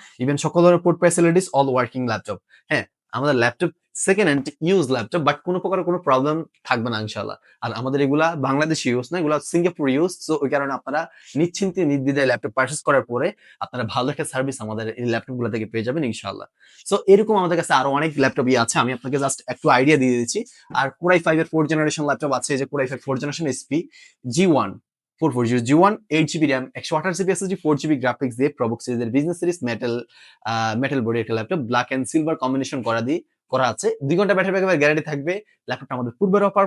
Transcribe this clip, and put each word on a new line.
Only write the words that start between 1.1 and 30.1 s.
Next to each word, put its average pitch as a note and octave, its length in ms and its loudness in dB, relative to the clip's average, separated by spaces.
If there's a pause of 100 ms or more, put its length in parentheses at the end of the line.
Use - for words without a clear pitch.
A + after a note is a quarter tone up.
all C3+ 100 4 (100)
working B2 340 -2
laptop। G2 280 -6 (320)
হ্যাঁ, C3 140 0 (320)
আমাদের C#3 260 2
ল্যাপটপ E3 280 0 (340)
সেকেন্ড F#3+ 240 2
হ্যান্ড C#3 160 0 (240)
ইউজ F#3 160 4 (100)
ল্যাপটপ, B2 320 -2
but D3 100 0 (100)
কোনো F3+ 160 0
প্রকার F#3+ 160 -2 (100)
কোনো F3 180 -2
প্রবলেম C#3+ 300 2 (300)
থাকবে A#2+ 260 -2
না F2+ 120 -4
ইনশাআল্লাহ। G#2+ 320 -10 (260)
আর A#2 160 -4
আমাদের C3+ 260 -2
এগুলা D3+ 220 2 (200)
বাংলাদেশি D3+ 460 0
ইউজ B2 180 -2
না, F3 100 -4
এগুলা D3+ 160 0 (140)
সিঙ্গাপুর E3+ 340 0 (100)
ইউজ। F3 160 2 (140)
So D#3 80 -2 (100)
ওই C3 100 0
কারণে C#3 260 -2
আপনারা D3 220 -4 (380)
নিশ্চিন্তে F3 400 -2 (120)
নির্দ্বিধায় C#3 380 0
ল্যাপটপ A#2+ 280 -4
পারচেজ C3 300 -2
করার C#3 240 4
পরে B2+ 160 0 (360)
আপনারা B2 200 -6 (100)
ভালো B2+ 200 -2
একটা D3+ 200 -6
সার্ভিস C3 320 -4
আমাদের A2 200 -6 (140)
এই A#2+ 140 -4
ল্যাপটপগুলো A#2+ 400 -4
থেকে A2 180 -4
পেয়ে A2+ 160 -4
যাবেন D3+ 240 -2
ইনশাআল্লাহ। G2 360 -10 (420)
So G3 60 0 (180)
এরকম G#3+ 280 4
আমাদের E3+ 180 0
কাছে D#3+ 200 0
আরো C3+ 100 0 (100)
অনেক D#3 120 0 (120)
ল্যাপটপই C3 400 2
আছে, - 200 -4
আমি B2 140 -2
আপনাকে C#3 260 -4
just C3+ 160 -4 (140)
একটু - 140 -6 (100)
আইডিয়া C#3+ 240 4
দিয়ে B2+ 180 4
দিচ্ছি। A#2+ 200 -4 (400)
আর C3+ 80 0 (120)
Core F3+ 180 4
i - 80 -2
five D#3+ 180 2
এর D#3+ 80 -8
ফোর্থ D#3+ 200 2
জেনারেশন D3+ 380 0
ল্যাপটপ C#3 280 -2
আছে, A#2 180 -6
এই B2+ 60 0
যে C#3 80 -4
Core C#3 160 -2
i - 60 -2
five B2+ 140 -8
ফোর্থ C3+ 160 -2
জেনারেশন D3 300 -4
এইচপি C#3 280 -4 (560)
জি F#3 180 4
ওয়ান G#2+ 160 0 (500)
ফোর D#3+ 160 2
ফোর B2 140 2
জিরো B2 200 2
জি C#3+ 100 6
ওয়ান, G3 140 6 (220)
এইট D#3 160 2
জিবি D#3 180 0
র্যাম, C3 160 -2 (140)
একশো - 200 -8
আঠাশ F#3 200 -2
জিবি F#3+ 160 0
এসএসডি, F#3+ 280 -4
ফোর D3+ 180 4
জিবি D3+ 220 0
গ্রাফিক্স B2 360 -2
দিয়ে C#3+ 100 2 (100)
প্রবক্স A#2 260 -2
সিরিজের A#2+ 300 -2
বিজনেস E3 260 0
সিরিজ F3 160 -2 (100)
মেটাল, A#2 260 -2 (580)